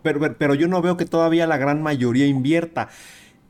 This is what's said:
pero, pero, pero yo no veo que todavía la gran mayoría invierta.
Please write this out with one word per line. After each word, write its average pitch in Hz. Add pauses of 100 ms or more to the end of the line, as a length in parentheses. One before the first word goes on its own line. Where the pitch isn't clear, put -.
pero, 147
pero, 147
pero 143
yo 160
no 185
veo 175
que 170
todavía 165
la 156
gran 143
mayoría 135
invierta. 143 (600)